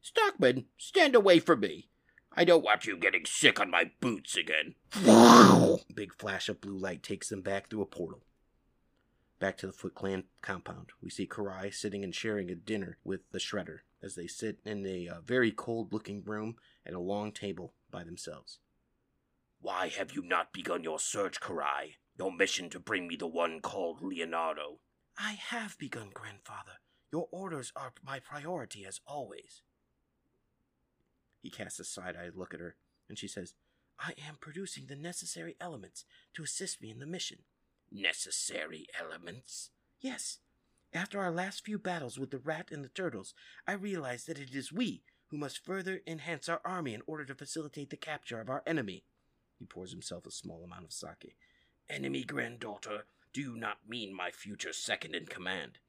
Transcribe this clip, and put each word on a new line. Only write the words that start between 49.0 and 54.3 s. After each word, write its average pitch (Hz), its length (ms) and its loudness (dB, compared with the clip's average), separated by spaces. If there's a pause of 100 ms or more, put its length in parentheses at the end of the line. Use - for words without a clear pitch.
He - 80 -18
pours 92 240 -14
himself 87 340 -12
a 82 60 -16
small 82 340 -14
amount 87 220 -18
of - 60 -18
sake. - 440 -16 (540)
"Enemy 135 340 -4
granddaughter, 117 840 -8 (280)
do 135 80 -8
you 123 140 -10
not 107 300 -8
mean 107 280 -10
my 90 160 -6